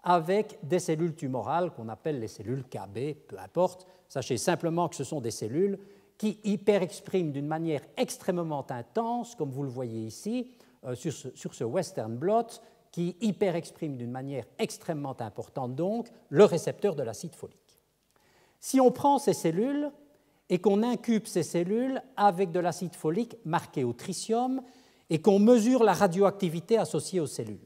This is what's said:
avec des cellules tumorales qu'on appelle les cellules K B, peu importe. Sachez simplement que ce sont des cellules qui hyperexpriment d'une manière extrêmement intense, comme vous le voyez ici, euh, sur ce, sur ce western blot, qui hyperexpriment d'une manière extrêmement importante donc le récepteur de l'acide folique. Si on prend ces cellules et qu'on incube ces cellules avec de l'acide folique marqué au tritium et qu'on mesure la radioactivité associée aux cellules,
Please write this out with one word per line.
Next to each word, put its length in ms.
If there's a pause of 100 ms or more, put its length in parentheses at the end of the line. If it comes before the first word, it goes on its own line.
avec 580
des 180
cellules 360
tumorales 560
qu'on 180
appelle 300
les 80
cellules 360
K 140 (100)
B, 280 (120)
peu 120
importe. 480 (200)
Sachez 300
simplement 500
que 80
ce 80
sont 160
des 120
cellules 480 (400)
qui 240
hyperexpriment 880
d'une 160
manière 340 (160)
extrêmement 720
intense, 640
comme 160
vous 140
le 60
voyez 360
ici, 420 (380)
euh, 80
sur 180
ce, 240
sur 200
ce 80
western 520
blot, 460 (340)
qui 240
hyperexpriment 800
d'une 120
manière 360 (120)
extrêmement 640
importante 560
donc 320 (220)
le 160
récepteur 500
de 80
l'acide 320
folique. 460 (800)
Si 180
on 100
prend 300
ces 140
cellules 580 (560)
et 120
qu'on 220
incube 440
ces 180
cellules 580 (140)
avec 380
de 80
l'acide 340
folique 480
marqué 400
au 80
tritium 720 (480)
et 100
qu'on 200
mesure 440
la 80
radioactivité 840
associée 420
aux 80
cellules, 380